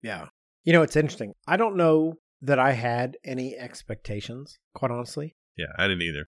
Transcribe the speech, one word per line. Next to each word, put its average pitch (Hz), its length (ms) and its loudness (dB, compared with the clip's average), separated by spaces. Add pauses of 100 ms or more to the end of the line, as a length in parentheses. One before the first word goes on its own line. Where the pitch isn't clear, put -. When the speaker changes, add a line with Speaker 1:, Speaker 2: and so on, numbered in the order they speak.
Speaker 1:
Yeah. 92 280 -10 (340)
You 170 100 4
know, 170 80 8
it's 151 140 2
interesting. 143 380 0 (140)
I 170 100 2
don't 208 200 2
know 160 380 4 (260)
that 135 160 2
I 131 140 6
had 120 520 -2
any 127 320 -6
expectations, 117 1000 -10 (160)
quite - 160 -2
honestly. 123 460 -8 (200)
Speaker 2:
Yeah, 80 120 -6 (100)
I 92 100 2
didn't 92 140 0
either. 76 360 -4